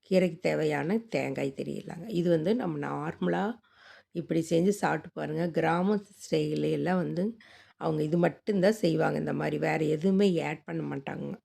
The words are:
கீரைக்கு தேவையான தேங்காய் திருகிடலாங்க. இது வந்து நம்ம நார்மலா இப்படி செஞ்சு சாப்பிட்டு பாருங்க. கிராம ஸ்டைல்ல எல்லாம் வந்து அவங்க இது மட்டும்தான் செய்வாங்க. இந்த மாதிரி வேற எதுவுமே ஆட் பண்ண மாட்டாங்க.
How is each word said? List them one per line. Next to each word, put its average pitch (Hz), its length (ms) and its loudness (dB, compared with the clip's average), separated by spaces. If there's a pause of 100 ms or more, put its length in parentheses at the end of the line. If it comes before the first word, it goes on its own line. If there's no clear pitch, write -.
(120)
கீரைக்கு 180 300 4
தேவையான 156 560 0 (120)
தேங்காய் 135 440 -2
திருகிடலாங்க. - 560 -8
இது 170 200 0
வந்து 170 260 2
நம்ம 175 260 -4
நார்மலா 156 640 -4 (720)
இப்படி 165 280 -2
செஞ்சு 170 300 2
சாப்பிட்டு 160 380 -2
பாருங்க. 156 400 -4
கிராம 175 460 2 (200)
ஸ்டைல்ல 151 540 0
எல்லாம் 160 300 0
வந்து 160 220 -2 (580)
அவங்க 156 220 0
இது 156 140 0
மட்டும்தான் 185 640 2
செய்வாங்க. 160 380 2
இந்த 151 140 -2
மாதிரி 151 260 -2
வேற 156 280 0
எதுவுமே 190 400 4 (140)
ஆட் 151 240 -6
பண்ண 165 180 -6
மாட்டாங்க. 143 460 -6 (160)